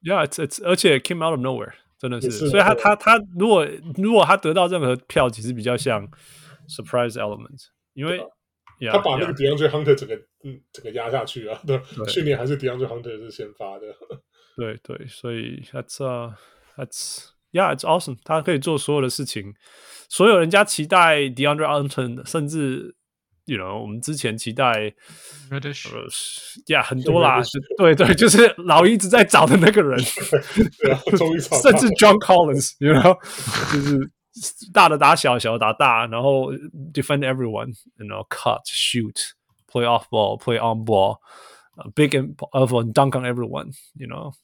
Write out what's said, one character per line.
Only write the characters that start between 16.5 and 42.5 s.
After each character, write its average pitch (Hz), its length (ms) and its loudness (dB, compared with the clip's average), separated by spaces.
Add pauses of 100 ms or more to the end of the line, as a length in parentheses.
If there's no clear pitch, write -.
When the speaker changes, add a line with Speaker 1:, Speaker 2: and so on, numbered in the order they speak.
Speaker 1:
awesome， 160 420 -2
他 156 180 -2
可 180 100 -4
以 156 60 0
做 156 180 -4
所 147 200 -4
有 147 60 -2
的 131 60 -2
事 131 160 -6
情， 101 300 -12 (560)
所 190 180 2
有 208 120 6
人 165 100 0
家 202 140 4
期 160 240 -4
待 165 380 4
DeAndre 143 640 -2
Hunter， 127 400 -8
甚 151 200 -4
至， 143 480 -8 (500)
you 120 140 -6
know， 95 200 -8
我 104 60 -12
们 107 160 -10
之 151 140 -8
前 123 200 -6
期 110 160 -10
待 110 440 -2 (560)
Speaker 3:
Reddish。 139 420 -12
Speaker 1:
呃， - 140 -14 (580)
yeah， 147 160 2
很 131 220 -4
多 165 180 2
啦， 131 180 4
Speaker 2:
Reddish。 120 120 -4
Speaker 1:
就， 139 80 -8 (180)
对， 170 160 6
对， 143 220 4
就 220 120 6
是 208 300 8
老 170 260 6
一 220 140 6
直 196 100 -2
在 220 160 6
找 - 220 6
的 131 120 4
那 170 120 6
个 208 140 4
人。 131 160 0 (380)
Speaker 2:
<laughs> - 440 -2
对 139 100 2
啊， 131 80 0 (160)
终 165 200 2
于 170 40 -2
找 - 120 -6
到 165 60 2
了。 160 40 2
Speaker 1:
甚 269 180 8
至 262 80 4 (100)
John 208 220 8
Collins，you 151 760 2
know， 180 200 6 (560)
就 147 80 0
是 143 320 -2 (600)
大 190 140 6
的 151 100 2
打 143 160 6
小， 135 240 2
小 113 160 -2
的 117 60 -4
打 110 140 2
大， 117 340 2
然 113 160 -4
后 135 300 2 (400)
defend 143 260 -2
everyone，you 123 840 -8
know，cut，shoot，play - 1800 -6
off 117 260 0
ball，play 110 460 -2
on 113 300 -4
ball， 104 320 2 (580)
呃， - 180 -18
big 151 180 2
and, 139 220 -4 (180)